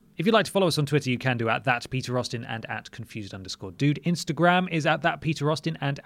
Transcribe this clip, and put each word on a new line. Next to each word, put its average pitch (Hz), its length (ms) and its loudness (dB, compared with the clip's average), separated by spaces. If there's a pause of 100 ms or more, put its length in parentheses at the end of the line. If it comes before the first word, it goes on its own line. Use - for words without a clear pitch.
(160)
if 165 100 -2
you'd 226 80 6
like 202 100 6
to - 60 -4
follow 196 160 4
us 151 120 2
on 147 80 2
Twitter, 135 240 2
you 120 80 0
can 127 200 0
do 113 100 0
at 117 160 0
that 123 260 0
Peter 127 280 -2
Austin 120 260 -4
and 113 220 -8
at 110 240 -10
confused 110 440 -10
underscore 95 380 -10
dude. 143 320 2
Instagram 175 680 2
is 160 160 0
at 156 160 2
that 156 180 0
Peter 151 300 0
Austin 160 300 -2
and 139 260 -2